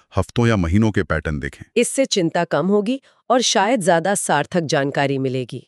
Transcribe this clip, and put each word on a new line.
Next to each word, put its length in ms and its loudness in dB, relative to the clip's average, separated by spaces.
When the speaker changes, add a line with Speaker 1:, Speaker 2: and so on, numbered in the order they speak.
Speaker 1:
हफ्तों 300 0
या 80 4
महीनों 360 2
के 120 -2
pattern 360 -4
देखें। 260 -10
Speaker 2:
इससे 280 0
चिंता 380 0
कम 240 0
होगी 340 0
और 120 4
शायद 400 0
ज्यादा 340 2
सार्थक 460 0
जानकारी 560 0
मिलेगी। 500 -6